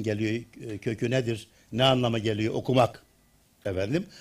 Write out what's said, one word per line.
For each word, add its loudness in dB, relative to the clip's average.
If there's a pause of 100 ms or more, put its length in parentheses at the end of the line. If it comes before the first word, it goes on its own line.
geliyor, -2 (380)
kökü -2
nedir, -2 (240)
ne 2
anlama 4
geliyor? 0
Okumak. 2 (640)
Efendim, -2 (160)